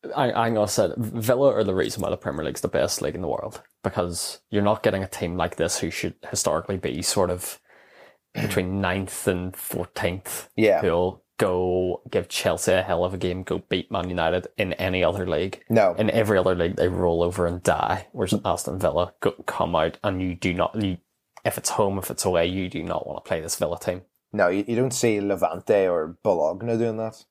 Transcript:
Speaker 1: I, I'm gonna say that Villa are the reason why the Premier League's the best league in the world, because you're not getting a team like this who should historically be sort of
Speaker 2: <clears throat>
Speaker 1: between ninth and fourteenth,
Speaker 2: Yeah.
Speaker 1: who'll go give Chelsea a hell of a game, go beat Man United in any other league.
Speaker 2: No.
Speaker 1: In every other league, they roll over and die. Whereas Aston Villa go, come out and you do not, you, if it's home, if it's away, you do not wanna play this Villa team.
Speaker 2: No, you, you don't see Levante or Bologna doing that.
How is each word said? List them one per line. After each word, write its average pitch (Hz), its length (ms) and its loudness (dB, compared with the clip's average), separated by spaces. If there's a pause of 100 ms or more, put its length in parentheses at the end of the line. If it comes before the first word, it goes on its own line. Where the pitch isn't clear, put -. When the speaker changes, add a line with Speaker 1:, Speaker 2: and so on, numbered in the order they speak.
(160)
Speaker 1:
I, 131 180 2
I'm 117 220 0
gonna 104 120 2
say - 200 2
that - 100 -4
Villa 120 560 2
are 110 100 2
the 98 120 0
reason 107 280 0
why - 60 -2
the - 80 -2
Premier 78 280 -4
League's - 160 -4
the - 60 -2
best - 340 0
league 78 140 -4
in 87 60 -6
the 82 80 -4
world, - 320 -6 (220)
because 87 560 -4 (100)
you're 104 120 2
not 104 220 2
getting 98 200 2
a 95 40 -6
team 87 300 -4
like 87 180 -2
this 82 240 0
who 82 100 -2
should - 260 -6 (140)
historically 82 480 -2
be 80 240 -4
sort 90 280 0
of - 300 -6 (720)
Speaker 2:
<clears throat> - 0 -
Speaker 1:
between 98 480 0
ninth 95 460 -2
and 90 280 0
fourteenth, - 1000 -6
Speaker 2:
Yeah. 101 260 6
Speaker 1:
who'll 90 420 2 (140)
go 90 720 2
give - 200 0
Chelsea - 420 0
a 92 100 6
hell 87 240 0
of 92 80 -2
a 92 40 -6
game, 92 260 -2
go - 160 -2 (100)
beat - 220 -2
Man 90 180 -2
United 87 380 0 (100)
in 92 160 0
any 92 300 0
other 90 240 2
league. 90 420 -2
Speaker 2:
No. 101 300 6
Speaker 1:
In 110 100 4
every 107 300 4
other 90 160 4
league, 87 200 0
they 87 120 4
roll 87 340 2
over 87 240 2
and 87 160 -2
die. - 500 0
Whereas 98 220 0 (100)
Aston 85 360 -2
Villa 87 400 0
go, - 140 0 (120)
come 85 300 -2
out 80 280 0
and 95 160 0
you 90 140 -2
do 87 200 -2
not, 87 280 0
you, 95 160 0 (480)
if - 140 -2
it's - 120 -4
home, 98 280 2
if 92 100 -8
it's - 160 -6
away, 87 220 4
you 92 220 -2
do 80 120 -6
not 85 240 -4
wanna - 160 -10
play 85 180 -4
this 80 160 -4
Villa 85 240 -2
team. 92 220 -4 (300)
Speaker 2:
No, 98 160 2
you, 98 200 0
you 117 80 -2
don't 127 200 0
see 107 260 2
Levante 95 680 2
or 85 360 -2
Bologna 92 540 0
doing 113 200 0
that. 110 340 -8